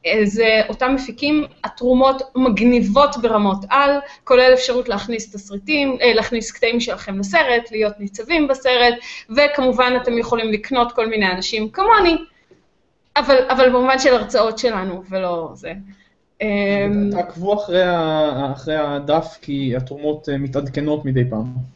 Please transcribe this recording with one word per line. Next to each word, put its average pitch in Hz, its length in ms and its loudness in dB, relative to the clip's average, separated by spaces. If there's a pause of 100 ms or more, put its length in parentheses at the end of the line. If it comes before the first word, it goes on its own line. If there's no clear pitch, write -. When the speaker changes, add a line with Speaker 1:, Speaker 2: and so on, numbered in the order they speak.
Speaker 1:
אה, 214 180 2
זה 220 440 2
אותם 254 260 -2
מפיקים, 285 500 -2 (200)
התרומות 262 580 2 (140)
מגניבות 240 840 2
ברמות 202 480 0
על, 277 200 2 (340)
כולל 254 300 6
אפשרות 247 340 -2
להכניס 220 440 -6
תסריטים, 214 680 -4
אה, 233 120 4
להכניס 226 360 -2
קטעים 233 300 0
שלכם 196 380 -6
לסרט, 240 520 0
להיות 214 280 -2
ניצבים 269 500 -2
בסרט, 254 460 2 (360)
וכמובן 254 600 2 (100)
אתם 233 160 -2
יכולים 226 340 -2
לקנות 240 400 -2
כל 226 140 -2
מיני 214 240 0
אנשים 214 380 -6
כמוני, 381 480 4 (1000)
אבל, 269 200 4 (140)
אבל 254 200 4
במובן 254 280 2
של 269 160 4
הרצאות 214 440 0
שלנו, 190 520 -4
ולא 175 440 -4
זה. 139 180 -14 (680)
אמ, 202 720 0
Speaker 2:
תעקבו 180 420 -2
אחרי 196 280 0
ה-, 156 680 0
אחרי 151 240 -6
הדף, 147 640 -2
כי 139 340 -4
התרומות, 147 520 -6
אה, 139 100 -2
מתעדכנות 143 680 -4
מדי 131 260 0
פעם. 110 140 -4 (320)